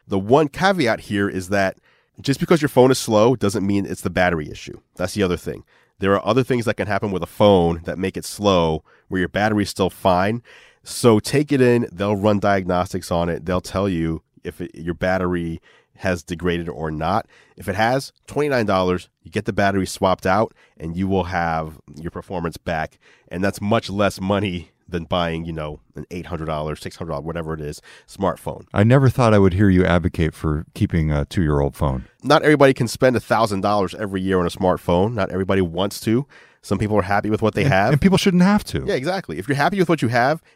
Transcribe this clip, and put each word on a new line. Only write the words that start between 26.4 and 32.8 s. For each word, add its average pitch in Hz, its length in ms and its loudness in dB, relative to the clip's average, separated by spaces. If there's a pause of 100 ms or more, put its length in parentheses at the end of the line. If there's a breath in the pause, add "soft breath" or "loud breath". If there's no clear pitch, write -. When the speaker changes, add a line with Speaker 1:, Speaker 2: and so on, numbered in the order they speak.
Speaker 1:
dollars, 78 340 -6
six - 160 -14
hundred 82 140 -10
dollars, 73 140 -8
whatever 80 300 -8
it 78 60 -10
is, 73 200 -12 (280 loud breath)
smartphone. - 680 -6
Speaker 2:
I 98 80 4
never 131 260 6
thought 120 240 4
I 107 60 6
would 95 160 6
hear 101 160 6
you 92 140 6
advocate 85 500 2
for 76 400 -2
keeping 82 380 0
a 73 140 0
two-year-old 73 500 0
phone. 65 300 -2 (180)
Speaker 1:
Not 139 180 2
everybody 139 320 6
can 123 140 -2